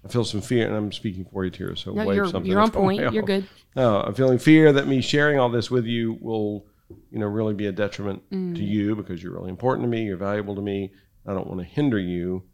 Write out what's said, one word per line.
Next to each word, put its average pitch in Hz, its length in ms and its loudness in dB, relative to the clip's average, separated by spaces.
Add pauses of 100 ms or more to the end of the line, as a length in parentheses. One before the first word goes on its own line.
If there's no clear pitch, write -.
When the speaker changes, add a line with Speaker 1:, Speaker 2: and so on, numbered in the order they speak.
Speaker 1:
I 101 40 -18
feel 120 160 0
some 101 180 -4
fear, 113 260 0
and 104 80 -2
I'm 104 160 -4
speaking 92 340 -8
for 95 180 -6
you, 92 60 -2
Tara, 92 260 -8
so 101 180 -10
Speaker 2:
No, 208 120 -2
Speaker 1:
wave 196 100 2
Speaker 2:
you're, 196 120 2
Speaker 1:
something. 185 240 -4
Speaker 2:
you're 196 80 4
on 220 80 6
Speaker 1:
That's 220 80 -2
going 196 240 2
Speaker 2:
point. - 140 0
You're 214 100 0
Speaker 1:
off. - 40 -2
Speaker 2:
good. 190 200 0 (280)
Speaker 1:
Uh, 117 280 4
I'm 104 100 -4
feeling 127 240 4
fear 156 340 8
that 139 160 4
me 135 140 2
sharing 147 380 2
all 123 100 4
this 117 220 -2
with 123 140 0
you 113 360 -2
will, 107 460 -4 (440)
you 113 60 -8
know, 104 80 -2
really 107 300 -2
be 104 100 -4
a 101 60 -2
detriment 101 500 -4 (100)
Speaker 2:
Mm. 185 240 -6
Speaker 1:
to 170 80 -4
you 104 320 0
because 92 280 -10
you're 90 100 -10
really 90 160 -10
important 120 360 -2
to 120 40 0
me. 113 160 -2
You're 98 120 -4
valuable 101 380 -4
to 98 60 -6
me. 98 300 -4 (340)
I 101 80 -6
don't 95 140 -6
wanna 92 160 -8
hinder 139 360 0
you 90 440 -4 (100)